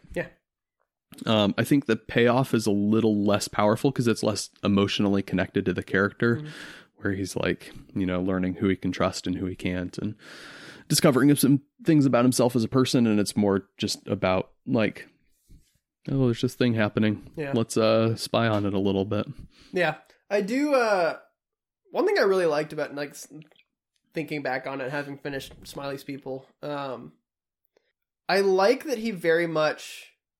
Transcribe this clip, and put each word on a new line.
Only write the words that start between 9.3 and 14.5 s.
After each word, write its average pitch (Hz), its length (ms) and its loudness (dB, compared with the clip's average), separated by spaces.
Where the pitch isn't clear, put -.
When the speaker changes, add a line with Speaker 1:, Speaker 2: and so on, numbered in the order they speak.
Speaker 2:
who 98 80 -4
he 90 100 -6
can't, 90 440 -6
and 107 160 -6
discovering 143 460 4
some 139 260 4
things 151 200 4
about 123 200 4
himself 127 300 2
as 117 80 2
a 110 40 0
person, 131 400 2
and 107 120 4
it's - 180 -2
more 98 400 2
just - 300 -6
about, 92 440 -2